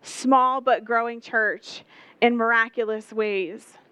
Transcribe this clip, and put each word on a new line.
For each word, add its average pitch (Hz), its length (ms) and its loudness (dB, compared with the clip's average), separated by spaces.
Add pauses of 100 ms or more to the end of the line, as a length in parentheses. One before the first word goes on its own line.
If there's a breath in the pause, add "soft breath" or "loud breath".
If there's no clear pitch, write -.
small 254 580 2
but 247 240 0
growing 233 360 -2
church - 640 -4 (360 loud breath)
in 240 160 4
miraculous 226 760 0
ways. 208 640 -4 (180)